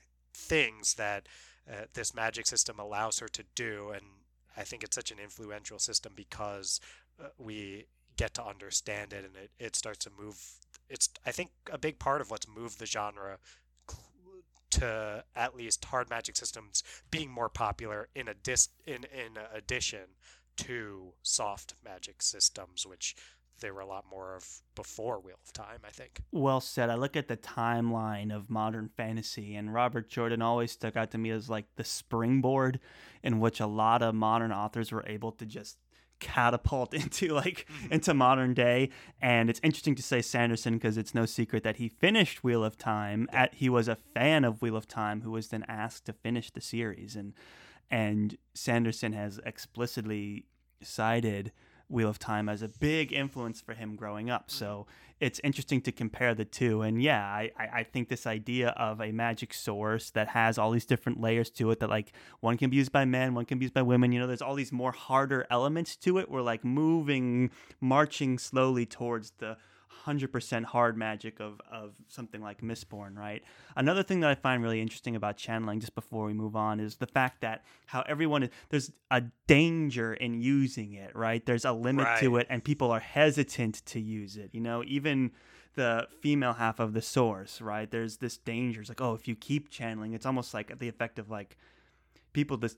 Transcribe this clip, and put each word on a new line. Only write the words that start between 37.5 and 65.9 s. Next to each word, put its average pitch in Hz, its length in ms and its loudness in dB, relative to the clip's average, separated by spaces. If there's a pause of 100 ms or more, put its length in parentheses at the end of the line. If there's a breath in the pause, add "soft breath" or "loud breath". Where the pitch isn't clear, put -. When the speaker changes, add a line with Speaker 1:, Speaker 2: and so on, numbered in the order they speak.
Speaker 1:
Mm-hmm. 120 100 -2
Speaker 2:
into 160 200 4
modern 131 400 6
day. 123 360 6 (320 loud breath)
And 117 280 6
it's 110 140 0
interesting 156 320 4
to 127 80 -8
say 123 180 2
Sanderson, 117 580 2
'cause 110 180 2
it's 110 180 -4
no 117 100 4
secret 110 380 0
that 110 140 0
he 117 100 -4
finished 190 560 4
Wheel 117 200 4
of 110 140 -2
Time. 107 540 -2
Speaker 1:
Yeah. 131 120 6
Speaker 2:
At, 123 120 2
he 131 140 2
was 120 180 4
a 113 80 0
fan 143 480 4
of 113 180 2
Wheel 113 140 0
of 107 120 -4
Time 107 340 -4
who 113 100 -8
was 110 180 -6
then 110 180 -6
asked 113 380 -8
to 113 80 -10
finish 117 380 -4
the 131 100 -12
series, 113 540 -6
and, 104 180 -10 (580 loud breath)
and 107 460 2 (180)
Sanderson 117 580 0
has 104 320 -6
explicitly 107 1000 -6 (380)
cited 110 680 0 (380 soft breath)
Wheel 113 200 2
of 104 100 -4
Time 107 300 -2
as 104 120 -4
a 110 80 -6
big 147 420 0
influence 135 500 -4
for 113 120 -12
him 107 220 -10
growing 107 340 -6
up. - 180 -2
Speaker 1:
Mm-hmm. - 100 -8
Speaker 2:
So 104 300 -8 (320 loud breath)
it's 135 240 -2
interesting 139 380 0
to 127 100 -2
compare 117 420 0
the 107 120 -2
two. 110 360 2
And 110 220 2
yeah, 135 200 4
I, 107 360 -4
I, 113 80 -4 (120)
I 113 40 -2
think 123 260 -4
this - 160 -4
idea 120 440 0
of 113 320 -2
a 107 100 -4
magic 117 420 -2
source 107 580 -2
that 107 180 0
has 113 280 4
all 110 140 4
these 117 140 2
different 120 360 2
layers 113 300 2
to 113 200 0
it, 110 100 2
that, 110 80 0
like, 107 240 -2 (260 loud breath)
one 117 180 2
can 131 120 4
be 131 80 4
used 135 160 4
by 139 120 6
men, 127 300 2
one 120 100 -2
can 127 140 -2
be 131 60 0
used 123 100 -4
by 135 80 4
women, 123 300 8
you 120 60 2
know, 127 80 0
there's 123 140 -4
all 135 140 -4
these 139 160 -4
more 123 220 0
harder 135 580 2
elements 143 460 2